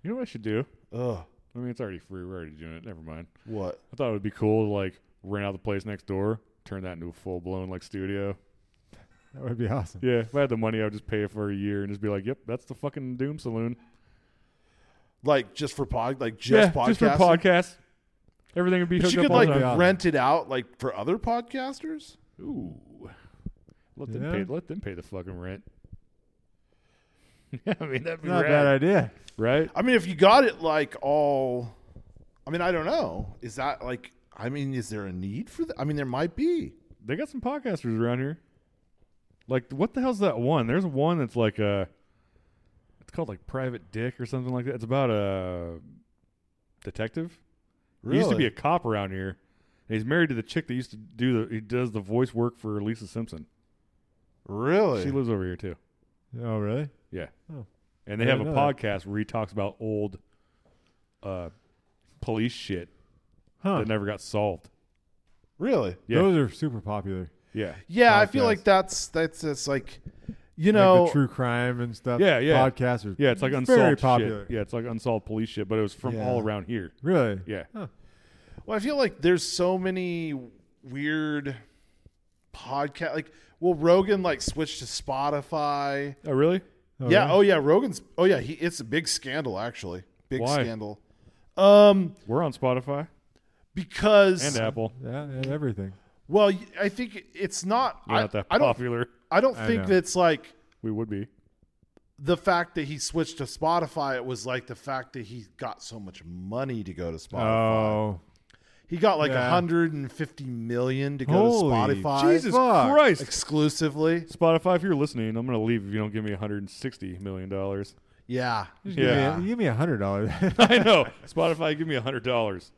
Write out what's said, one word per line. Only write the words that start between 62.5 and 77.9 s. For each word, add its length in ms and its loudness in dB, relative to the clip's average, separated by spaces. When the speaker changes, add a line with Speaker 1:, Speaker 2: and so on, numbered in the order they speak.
Speaker 1:
shit 360 -10
Speaker 3:
Huh. 160 0
Speaker 1:
that 100 -2
never 180 -2
got 140 -6
solved. 480 -4
Speaker 2:
Really? 380 -2
Speaker 1:
Yeah. 120 2
Speaker 3:
Those 180 4
are 180 2
super 260 -6
popular. 500 -6
Speaker 1:
Yeah. 200 -6
Speaker 2:
Yeah, 300 6
I 80 6
feel 160 0
Speaker 3:
Podcasts. 40 4
Speaker 2:
like 180 0
that's, 440 2
that's, 320 -4
that's 280 -6
like, 320 -6
you 160 4
Speaker 3:
Like 80 6
Speaker 2:
know. 260 8
Speaker 3:
the 60 0
true 160 4
crime 520 -2
and 160 -6
stuff. 240 -2
Speaker 1:
Yeah, 180 6
yeah. 300 4
Speaker 3:
Podcasts 380 -2
are 120 -6
Speaker 1:
Yeah, 120 6
it's 120 0
like 100 0
Speaker 3:
very 60 0
Speaker 1:
unsolved 420 6
Speaker 3:
popular. 460 2
Speaker 1:
shit. 80 -6
Yeah, 60 -2
it's 120 -6
like 120 -4
unsolved 420 -4
police 220 -4
shit, 200 -6
but 100 0
it 40 2
was 120 -2
from 220 -6
Speaker 2:
Yeah. 120 -2
Speaker 1:
all 140 0
around 240 -4
here. 260 -6
Speaker 3:
Really? 440 2
Speaker 1:
Yeah. 180 -8
Speaker 3:
Huh. 120 -10